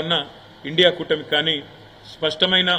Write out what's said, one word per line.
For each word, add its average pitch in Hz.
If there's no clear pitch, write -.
ఉన్న 165
ఇండియా 170
కూటమికి 156
కానీ 156
స్పష్టమైన 180